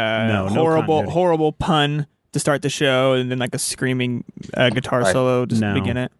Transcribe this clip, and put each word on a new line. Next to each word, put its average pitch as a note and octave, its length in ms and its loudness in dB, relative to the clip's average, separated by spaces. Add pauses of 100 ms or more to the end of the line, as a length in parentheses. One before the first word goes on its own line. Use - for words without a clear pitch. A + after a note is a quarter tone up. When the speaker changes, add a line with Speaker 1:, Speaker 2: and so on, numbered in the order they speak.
(260)
Speaker 1:
No, G2+ 220 0
no G#2+ 140 0
Speaker 2:
horrible, D#3+ 340 2
Speaker 1:
continuity. D3 160 -2
Speaker 2:
horrible D#3+ 400 2
pun D3 540 0 (260)
to - 60 -2
start C#3+ 240 0
the C#3+ 80 -2
show C3 440 2
and B2+ 160 0
then, B2+ 80 -4
like, B2 160 -4
a - 40 -4
screaming, B2+ 680 -2 (300)
uh, B2 160 4
guitar B2+ 320 -2
Speaker 3:
Right. F#2+ 100 4
Speaker 2:
solo B2+ 320 2
to A#2 120 -4
Speaker 1:
No. G#2 180 0
Speaker 2:
begin A#2 240 -2
it? B2 220 -6